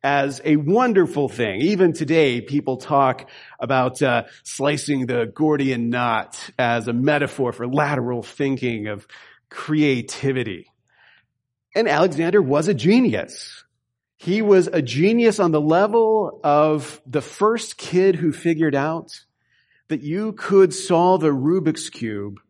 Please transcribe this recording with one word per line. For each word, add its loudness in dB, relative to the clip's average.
as -2
a 2
wonderful 2
thing. -4
Even 2
today, 0
people -4
talk 0
about, -2
uh, 0
slicing -4
the -2
Gordian -2
knot -2
as 0
a -4
metaphor 0
for -8
lateral -2
thinking -4
of -10
creativity. -2
And 0
Alexander 2
was 0
a 0
genius. 0
He -2
was 6
a -2
genius 2
on 2
the 2
level 2
of 0
the -4
first -2
kid 2
who -2
figured 0
out -4
that -4
you -4
could 4
solve 2
a 4
Rubik's 0
Cube -8